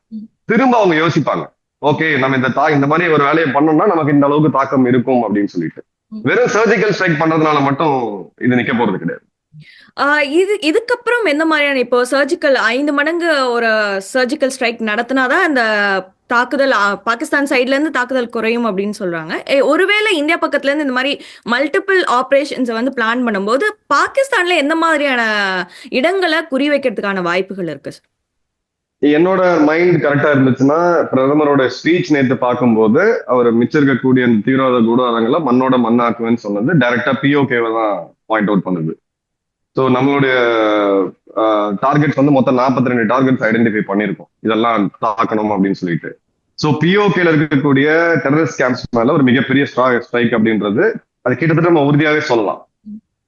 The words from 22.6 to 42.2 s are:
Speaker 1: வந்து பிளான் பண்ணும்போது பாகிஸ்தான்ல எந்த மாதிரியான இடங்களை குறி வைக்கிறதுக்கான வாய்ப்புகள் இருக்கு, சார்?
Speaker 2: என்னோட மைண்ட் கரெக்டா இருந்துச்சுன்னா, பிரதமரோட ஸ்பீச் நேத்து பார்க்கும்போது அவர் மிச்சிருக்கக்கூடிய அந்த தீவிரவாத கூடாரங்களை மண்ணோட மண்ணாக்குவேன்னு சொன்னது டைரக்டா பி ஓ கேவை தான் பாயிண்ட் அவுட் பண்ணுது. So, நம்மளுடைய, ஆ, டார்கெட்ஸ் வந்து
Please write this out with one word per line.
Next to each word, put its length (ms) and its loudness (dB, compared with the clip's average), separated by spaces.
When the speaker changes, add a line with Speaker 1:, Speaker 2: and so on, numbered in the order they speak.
Speaker 1:
வந்து 240 -2
பிளான் 360 0
பண்ணும்போது 300 -2
பாகிஸ்தான்ல 600 0
எந்த 180 0
மாதிரியான 480 0
இடங்களை 580 0
குறி 240 -2
வைக்கிறதுக்கான 520 -2
வாய்ப்புகள் 440 -4
இருக்கு, 260 -12
சார்? 160 -20
Speaker 2:
என்னோட 640 2
மைண்ட் 400 2
கரெக்டா 300 2
இருந்துச்சுன்னா, 800 2
பிரதமரோட 580 2
ஸ்பீச் 280 0
நேத்து 240 2
பார்க்கும்போது 920 2
அவர் 320 2
மிச்சிருக்கக்கூடிய 640 2
அந்த 200 2
தீவிரவாத 380 2
கூடாரங்களை 680 0
மண்ணோட 380 2
மண்ணாக்குவேன்னு 480 0
சொன்னது 420 -2
டைரக்டா 420 0
பி 140 2
ஓ 60 2
கேவை 320 -2
தான் 420 -4
பாயிண்ட் 220 0
அவுட் 160 0
பண்ணுது. 280 -4
So, 160 0
நம்மளுடைய, 460 0
ஆ, 320 0
டார்கெட்ஸ் 460 0
வந்து 180 2